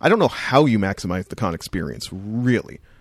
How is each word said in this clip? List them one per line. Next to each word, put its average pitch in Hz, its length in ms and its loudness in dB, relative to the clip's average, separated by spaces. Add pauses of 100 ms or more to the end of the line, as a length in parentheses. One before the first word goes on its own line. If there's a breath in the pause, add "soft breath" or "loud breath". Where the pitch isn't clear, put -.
I - 80 2
don't 220 100 4
know 170 80 4
how - 400 4
you 113 140 4
maximize 92 480 -2
the - 80 -12
con 90 180 -2
experience, 73 560 -8
really, 110 680 -2 (200 soft breath)